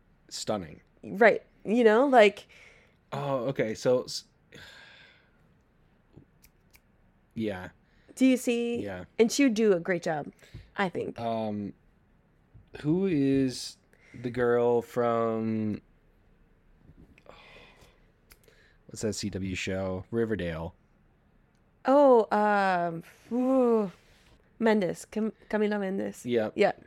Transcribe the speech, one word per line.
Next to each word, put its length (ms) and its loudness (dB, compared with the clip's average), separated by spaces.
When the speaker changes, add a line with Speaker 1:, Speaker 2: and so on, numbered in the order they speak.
Speaker 1:
Stunning. 520 -8
Speaker 2:
Right, 380 4
you 180 2
know, 220 6
like 400 6
Speaker 1:
Oh, 340 -4
okay, 280 -2
so 300 0
s-, 220 -12
<sighs> 40 -20
yeah. 340 -6
Speaker 2:
Do 100 2
you 120 4
see? 460 -4
Speaker 1:
Yeah. 200 -10
Speaker 2:
And 120 4
she 120 0
would 100 2
do 200 4
a 60 0
great 240 -4
job, 240 -6
I 140 -2
think. 300 -8
Speaker 1:
Um, 540 -6
who 240 0
is 720 0
the 180 -10
girl 500 2
from, 1000 -2
what's 140 -16
that 120 -2
C 160 -8
W 260 -6
show? 560 -4
Riverdale. 600 -4
Speaker 2:
Oh, 500 6
um, 680 0
ooh, 600 2
Mendes, 460 0
Cam-, 260 -6
Camila 300 -2
Mendes. 460 -8
Speaker 1:
Yeah. 300 0
Speaker 2:
Yeah. 180 2